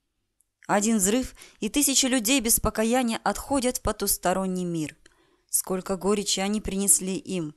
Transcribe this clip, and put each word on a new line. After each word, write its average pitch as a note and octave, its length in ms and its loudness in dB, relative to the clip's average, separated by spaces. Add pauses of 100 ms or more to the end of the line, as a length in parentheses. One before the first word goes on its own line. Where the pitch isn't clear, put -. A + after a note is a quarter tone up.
(680)
Один G#3 300 2
взрыв, G#3 360 0 (240)
и G#3+ 100 -4
тысячи C#4 380 2
людей B3+ 340 2
без A3+ 200 2
покаяния A3+ 640 0
отходят B3 540 0
в - 40 -10
потусторонний F#3 840 -2
мир. E3 320 -4 (540)
Сколько F#3+ 460 -4
горечи G3 420 0
они G3+ 220 -2
принесли F#3+ 560 0
им, D#3+ 400 -6